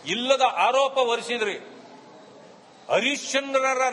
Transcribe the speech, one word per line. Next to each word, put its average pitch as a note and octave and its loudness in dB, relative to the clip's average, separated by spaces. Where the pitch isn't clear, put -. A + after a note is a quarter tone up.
ಇಲ್ಲದ B3+ 2
ಆರೋಪ C4+ 2
ಹೊರಿಸಿದ್ರಿ, A3+ -2
ಹರಿಶ್ಚಂದ್ರರ C4 -2